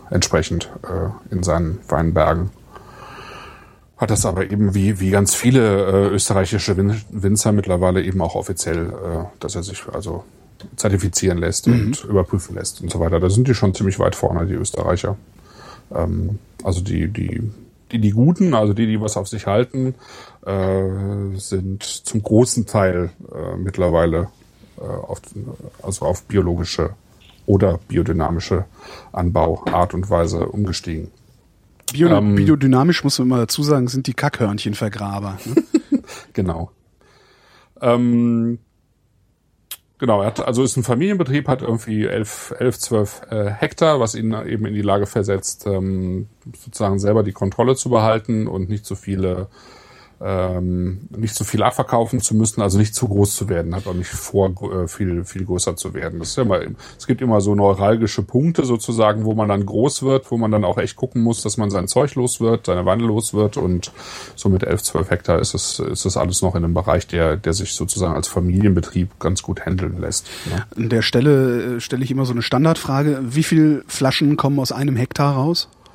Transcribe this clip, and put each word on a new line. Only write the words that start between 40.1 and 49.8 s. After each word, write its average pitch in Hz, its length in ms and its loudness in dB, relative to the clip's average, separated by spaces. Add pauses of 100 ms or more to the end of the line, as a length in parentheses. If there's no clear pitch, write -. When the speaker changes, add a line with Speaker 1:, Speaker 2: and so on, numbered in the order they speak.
Speaker 1:
er 104 60 0
hat, 113 120 -4
also 127 220 0
ist 131 140 0
ein 127 80 0
Familienbetrieb, 143 640 0
hat 127 140 2
irgendwie 113 440 -2
elf, - 520 -6
elf, 120 200 0
zwölf, 104 420 -2 (100)
äh, 104 200 -2
Hektar, 151 500 2
was 113 140 0
ihn 110 180 -2 (140)
eben 110 200 -4
in 104 80 -4
die 104 80 -2
Lage 101 240 2
versetzt, 98 600 -2
ähm, 95 640 -2 (300)
sozusagen 101 400 -2
selber 104 240 4
die 101 100 -4
Kontrolle 117 440 0
zu - 140 -4
behalten 110 560 2
und 92 240 -4
nicht 104 160 -6
so - 80 -8
viele 95 540 -4 (760)